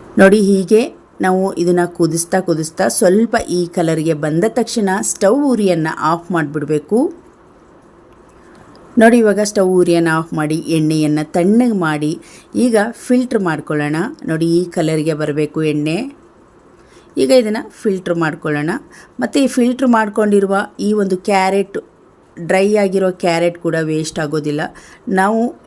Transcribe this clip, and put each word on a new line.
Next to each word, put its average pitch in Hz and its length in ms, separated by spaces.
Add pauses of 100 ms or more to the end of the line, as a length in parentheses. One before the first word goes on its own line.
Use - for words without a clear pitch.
(200)
ನೋಡಿ 196 220
ಹೀಗೆ 202 520 (280)
ನಾವು 185 320
ಇದನ್ನ 175 320
ಕುದಿಸ್ತಾ 170 540
ಕುದಿಸ್ತಾ 175 480
ಸ್ವಲ್ಪ 226 480 (140)
ಈ 175 160
ಕಲರ್‌ಗೆ 165 480
ಬಂದ 156 340
ತಕ್ಷಣ 226 420 (120)
ಸ್ಟವ್ 220 440
ಉರಿಯನ್ನ 190 420 (120)
ಆಫ್ 165 320
ಮಾಡ್ಬಿಡ್ಬೇಕು. 151 960 (1700)
ನೋಡಿ 226 200
ಇವಾಗ 208 220
ಸ್ಟವ್ 208 300
ಉರಿಯನ್ನ 170 440
ಆಫ್ 160 200
ಮಾಡಿ 156 220
ಎಣ್ಣೆಯನ್ನ 156 680
ತಣ್ಣಗೆ 208 480
ಮಾಡಿ 156 480 (360)
ಈಗ 226 200 (160)
ಫಿಲ್ಟರ್ 247 480
ಮಾಡ್ಕೊಳ್ಳೋಣ. 151 560 (320)
ನೋಡಿ 165 180
ಈ 170 200
ಕಲರ್‌ಗೆ 160 480
ಬರಬೇಕು 151 500
ಎಣ್ಣೆ. 156 480 (1080)
ಈಗ 262 140
ಇದನ್ನ 220 260 (120)
ಫಿಲ್ಟರ್ 180 460
ಮಾಡ್ಕೊಳ್ಳೋಣ. 156 540 (500)
ಮತ್ತೆ 277 240
ಈ 262 40
ಫಿಲ್ಟರ್ 254 400
ಮಾಡ್ಕೊಂಡಿರುವ 208 680 (240)
ಈ 202 140
ಒಂದು 196 240
ಕ್ಯಾರೆಟ್, 190 600 (640)
ಡ್ರೈ 185 360
ಆಗಿರೋ 190 360
ಕ್ಯಾರೆಟ್ 170 460
ಕೂಡ 165 240
ವೇಸ್ಟ್ 156 380
ಆಗೋದಿಲ್ಲ. 151 420 (480)
ನಾವು 208 440 (140)